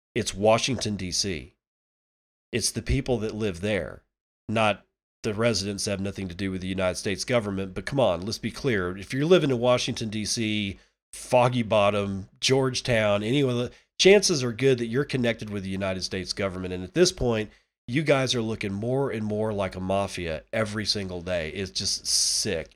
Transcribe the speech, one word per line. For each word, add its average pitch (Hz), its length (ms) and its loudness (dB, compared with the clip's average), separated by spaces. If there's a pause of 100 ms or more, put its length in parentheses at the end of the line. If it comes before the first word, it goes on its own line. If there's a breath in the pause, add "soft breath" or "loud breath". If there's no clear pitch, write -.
(140)
It's 104 200 -4
Washington, 107 600 2
D 92 160 -6
C. 85 420 -4 (960)
It's 110 220 -2
the 113 100 -6
people 131 360 0
that 104 160 -4
live 104 260 -4
there, 87 420 -4 (460)
not 107 360 2 (380)
the 110 120 -2
residents 101 520 0
have 98 140 -2
nothing 98 280 -6
to 85 60 -12
do 95 160 -2
with 92 120 -4
the 92 40 -6
United 92 300 0
States 95 280 -4
government. 98 500 -2
But 98 120 -8
come 139 140 0
on, 90 220 4
let's 104 160 -6
be 117 120 -6
clear. 95 460 -2
If 98 180 -10
you're 135 100 -2
living 160 260 4
in 127 100 0
Washington, 123 480 0
D 107 160 -4
C, 107 540 -2 (340 soft breath)
Foggy 123 500 4
Bottom, 101 680 2 (120)
Georgetown, 120 840 2
any 127 200 2
of 127 120 2
the, 120 160 -2 (300 soft breath)
chances 190 420 6
are 120 100 0
good 127 260 4
that 117 80 -4
you're 123 180 0
connected 120 440 -2
with 104 140 -4
the 95 80 -4
United 95 320 -2
States 90 300 -4
government. 92 420 -4
And 90 80 -6
at 90 120 -8
this 175 180 6
point, 113 380 0 (360 soft breath)
you 135 160 0
guys 135 320 2
are 123 60 -2
looking 110 320 -4
more 123 380 -2
and 107 120 -4
more 107 300 -2
like 95 240 -2
a 92 40 -6
mafia 95 640 -2 (120)
every 107 320 -2
single 92 340 -4
day. 85 300 -2
It's 92 200 -6
just - 360 -4
sick. - 680 0